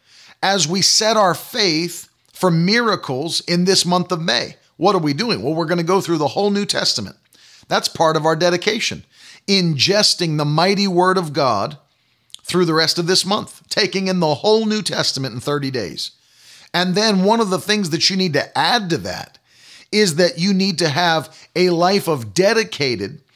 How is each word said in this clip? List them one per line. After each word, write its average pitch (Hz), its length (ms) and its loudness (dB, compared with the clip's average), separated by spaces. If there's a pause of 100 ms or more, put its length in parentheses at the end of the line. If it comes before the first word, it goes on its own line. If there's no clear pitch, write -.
(420)
As 185 240 2
we 180 140 -2
set 220 360 2
our 185 180 4
faith 170 720 -4 (240)
for 185 180 0
miracles 170 920 0
in 175 240 0
this 185 180 2
month 175 260 0
of 165 120 -2
May, 123 340 -2 (220)
what 190 160 4
are 180 60 2
we 147 120 0
doing? 151 300 -2
Well, 147 120 -2
we're 165 120 -2
gonna 170 160 0
go 180 180 2
through 170 180 -2
the 147 100 0
whole 202 220 0
New 202 140 0
Testament. - 520 -4 (520)
That's 208 200 0
part 160 280 2
of 151 80 -2
our 160 120 2
dedication, 175 680 -2 (420)
ingesting 175 920 0
the 151 60 0
mighty 185 440 2
Word 185 300 2
of 156 140 -4
God 131 440 0 (640)
through 180 220 0
the 165 100 0
rest 160 240 0
of 165 80 -2
this 175 180 2
month, 196 440 -6
taking 190 380 -2
in 185 140 0
the 151 160 2
whole 220 300 2
New 214 160 -2
Testament 135 520 -4
in 123 60 -8
thirty 143 300 -4
days. 110 420 -8 (600)
And 180 220 0
then 202 300 2
one 226 160 4
of 202 100 0
the 185 80 0
things 202 320 -2
that 151 180 0
you 196 80 -2
need 185 180 0
to - 220 -2
add 185 340 0
to 160 80 0
that 87 400 -10 (520)
is 202 240 2
that 170 240 0
you 196 160 0
need 190 240 0
to 165 100 0
have 165 400 0 (280)
a 180 140 4
life 180 360 2
of 117 260 -4
dedicated 147 880 -2 (140)